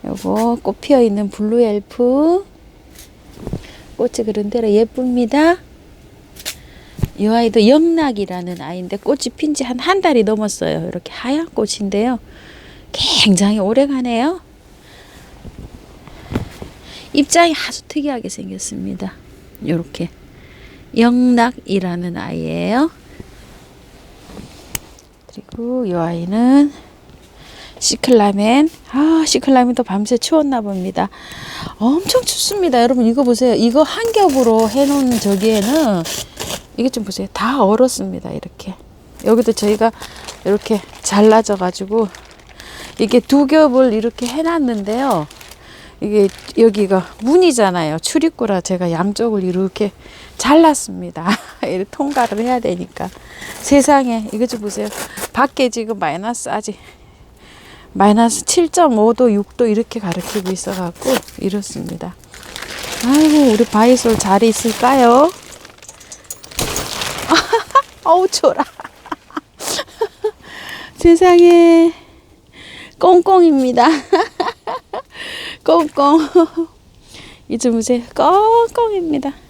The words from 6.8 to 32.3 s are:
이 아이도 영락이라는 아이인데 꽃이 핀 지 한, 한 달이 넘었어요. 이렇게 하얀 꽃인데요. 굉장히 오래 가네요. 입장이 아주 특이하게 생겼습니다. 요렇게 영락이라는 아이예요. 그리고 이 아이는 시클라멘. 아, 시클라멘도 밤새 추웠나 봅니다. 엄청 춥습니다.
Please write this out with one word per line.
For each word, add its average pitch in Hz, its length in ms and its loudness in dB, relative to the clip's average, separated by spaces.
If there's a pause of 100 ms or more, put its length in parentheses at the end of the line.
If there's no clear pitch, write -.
이 202 100 -2
아이도 226 400 2
영락이라는 208 960 0
아이인데 180 360 -10
꽃이 - 380 -2
핀 302 180 -4
지 277 100 -4
한, 247 160 -6
한 370 220 0
달이 277 220 2
넘었어요. 190 640 -2
이렇게 - 240 -12
하얀 294 380 -6
꽃인데요. 214 680 -4 (720)
굉장히 202 680 2
오래 226 280 2
가네요. 262 540 -2 (2750)
입장이 330 400 2 (140)
아주 - 200 -12
특이하게 277 420 -6
생겼습니다. 190 840 -10 (540)
요렇게 170 420 -6 (880)
영락이라는 233 1200 0
아이예요. 175 720 -4 (2250)
그리고 240 580 -8
이 185 80 -4
아이는 202 800 0 (1080)
시클라멘. 226 880 2 (220)
아, 311 340 2
시클라멘도 254 580 2
밤새 208 340 -2
추웠나 277 440 0
봅니다. 190 480 -6 (680)
엄청 349 460 0
춥습니다. 359 580 -2